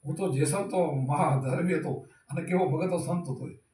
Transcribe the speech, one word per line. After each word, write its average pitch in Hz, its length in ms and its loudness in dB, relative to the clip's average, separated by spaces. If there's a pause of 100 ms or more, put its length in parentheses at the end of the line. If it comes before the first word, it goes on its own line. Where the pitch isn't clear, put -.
હું 139 120 -4
તો 180 160 0
જેસલ 151 360 0
તો 170 240 2
મહાધર્મી 143 800 2
હતો 143 320 -4 (220)
અને 165 160 -4
કેવો 185 240 2
ભગત 175 240 0
હતો, 170 60 0
સંત 170 300 -2
હતો. 131 200 -6 (260)